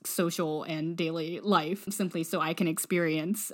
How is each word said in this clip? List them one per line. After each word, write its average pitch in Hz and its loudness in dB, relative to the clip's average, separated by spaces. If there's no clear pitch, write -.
social 165 0
and 160 -2
daily 165 -2
life, 185 2
simply 185 -2
so 170 0
I 165 2
can 180 2
experience 165 0